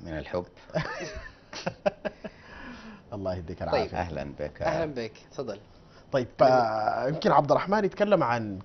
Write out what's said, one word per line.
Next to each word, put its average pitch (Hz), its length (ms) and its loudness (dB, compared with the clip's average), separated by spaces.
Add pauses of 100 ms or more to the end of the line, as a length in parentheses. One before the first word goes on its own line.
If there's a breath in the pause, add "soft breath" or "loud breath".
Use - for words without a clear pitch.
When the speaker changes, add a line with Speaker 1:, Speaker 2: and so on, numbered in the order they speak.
Speaker 1:
من 82 120 -8
الحب. 90 340 -6
Speaker 2:
<laughs> - 40 -20 (2500 loud breath)
الله 95 220 -4
يديك 90 240 -10
Speaker 3:
طيب. 87 100 -6
Speaker 2:
العافية. 117 280 -2
Speaker 1:
أهلًا 73 420 -6
بك. 73 220 -8
Speaker 3:
أهلًا 160 320 -2
بك. 113 180 -8 (200)
تفضل. 110 280 -8 (520 soft breath)
Speaker 2:
طيب، 127 160 0 (140)
Speaker 3:
من 139 60 10
Speaker 2:
آه، 113 600 4
يمكن 156 240 2
عبد 143 200 6
الرحمن 190 340 2
يتكلم 202 380 2
عن 110 420 -2